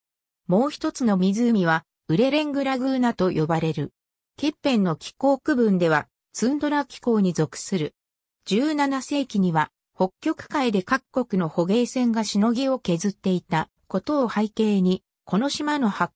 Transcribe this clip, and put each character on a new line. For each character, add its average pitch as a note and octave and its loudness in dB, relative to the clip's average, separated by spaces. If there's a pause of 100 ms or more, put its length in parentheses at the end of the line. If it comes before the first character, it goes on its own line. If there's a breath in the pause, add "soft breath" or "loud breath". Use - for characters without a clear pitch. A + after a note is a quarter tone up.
(460)
も G#3 2
う - -2
一 - -4
つ - -6
の G#3 2
湖 G3+ 2
は、 D#3+ 0 (260)
ウ D#3+ 2
レ A#3+ 4
レ D4+ 0
ン D4 -4
グ C#4 -2
ラ C4+ -2
グ B3+ -2
ー C4 0
ナ A#3+ 0
と F3+ 0
呼 D#3 0
ば D#3+ 0
れ D#3+ -2
る。 - -6 (460)
ケ C#4+ -2
ッ D4+ -4
ペ C4+ 0
ン G#3 2
の E3+ 0
気 - -16
候 C4+ 0
区 D4+ -2
分 G#3+ 2
で E3+ 2
は、 D3+ 0 (300)
ツ A3+ 0
ン D4 -2
ド D4 -2
ラ D4 0
気 - -14
候 A3+ 2
に F#3 2
属 D#3+ -2
す - -4
る。 D3 -6 (480)
十 C4+ 0
七 C#4 0
世 C#4+ -2
紀 - -4
に F#3 2
は、 D#3 0 (240)
北 F#3 0 (100)
極 - -4
海 B3+ 0
で F#3+ 0
各 - -2 (240)
国 G3 -2
の E3+ 0
捕 E3 -2
鯨 A#3 2
船 B3 0
が A3 0
し G3+ -2
の A3 4
ぎ C4 0
を C4 0
削 F3 -2
っ G3 -2
て - -4
い F3+ 0
た - -4 (180)
こ F#3+ -4
と D4 0
を G#3 -4
背 G#3 -2
景 G#3 0
に、 F#3 2 (220)
こ - -2
の B3+ 0
島 D4 -4
の B3+ 2
発 F3 -2